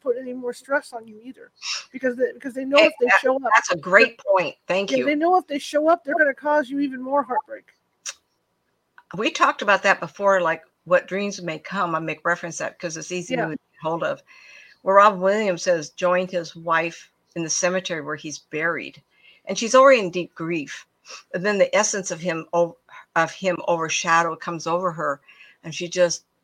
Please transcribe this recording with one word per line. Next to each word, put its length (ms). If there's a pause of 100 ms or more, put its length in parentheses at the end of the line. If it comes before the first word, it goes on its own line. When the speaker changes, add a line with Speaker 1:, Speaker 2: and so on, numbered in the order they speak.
Speaker 1:
put 160
any 160
more 200
stress 380
on 160
you 160
either, 280 (400)
because 260
they, 160
because 220
they 100
know 120
Speaker 2:
Hey, 100
Speaker 1:
if 120
they 60
Speaker 2:
that, 160
Speaker 1:
show 140
up, 80 (120)
Speaker 2:
that's 160
a 60
great 400
Speaker 1:
they're 160
Speaker 2:
point. 220 (120)
Thank 240
Speaker 1:
Yeah, 60
Speaker 2:
you. 80
Speaker 1:
they 100
know 220
if 100
they 120
show 280
up, 160
they're 120
gonna 180
cause 360
you 100
even 200
more 240
heartbreak. 480 (1400)
Speaker 2:
We 160
talked 300
about 220
that 160
before, 420
like, 220 (220)
what 220
dreams 340
may 180
come. 360
I 40
make 260
reference 320
to 60
that 160
'cause 180
it's 140
easy 240
Speaker 1:
Yeah. 100
Speaker 2:
to 60
get 80 (220)
hold 220
of. 180 (600)
Where 140
Rob 240
Williams 460
has 260
joined 400
his 240
wife 560 (240)
in 80
the 60
cemetery 520
where 140
he's 240
buried, 640 (440)
and 120
she's 180
already 240
in 120
deep 240
grief. 500 (480)
And 120
then 140
the 160
essence 360
of 80
him 340
o-, 240 (380)
of 160
him 260 (100)
overshadowed 720
comes 260
over 240
her, 300 (420)
and 100
she 140
just, 380 (180)